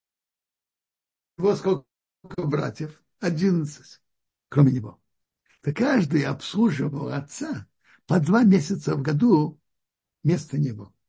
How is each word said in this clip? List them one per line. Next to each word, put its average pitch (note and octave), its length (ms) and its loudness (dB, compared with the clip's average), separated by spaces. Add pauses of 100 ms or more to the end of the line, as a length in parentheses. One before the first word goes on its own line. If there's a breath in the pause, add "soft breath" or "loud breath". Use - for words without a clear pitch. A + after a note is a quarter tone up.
(1600)
сколько F#3 300 -2 (500)
братьев? D3+ 680 -6 (180)
Одиннадцать, E3+ 840 -2 (460)
кроме C3+ 240 6
него. G#2+ 280 -8 (600)
Так D3 140 -4
каждый G3 480 2
обслуживал C#3+ 840 -2
отца C#3+ 580 -8 (400 soft breath)
по F3 140 2
два G3+ 240 4
месяца F#3 500 2
в C#3+ 80 -4
году D#3 580 2 (600)
вместо D3 340 0
него. A2+ 380 -4 (140)